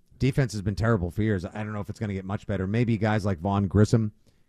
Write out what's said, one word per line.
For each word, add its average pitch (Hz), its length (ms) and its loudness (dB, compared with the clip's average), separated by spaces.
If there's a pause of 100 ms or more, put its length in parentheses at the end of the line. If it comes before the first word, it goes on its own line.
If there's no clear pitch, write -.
(180)
Defense 131 340 0
has 107 80 -6
been 98 140 -2
terrible 104 360 0
for 104 120 -4
years. 101 240 0
I 104 180 -8
don't 107 80 -8
know 107 80 -6
if 98 80 -10
it's - 120 -10
gonna 104 140 -4
get 95 120 -6
much 98 200 -6
better. 95 200 -2
Maybe 110 320 0
guys 107 260 0
like 98 160 0
Vaughn 98 280 2
Grissom 107 440 4 (360)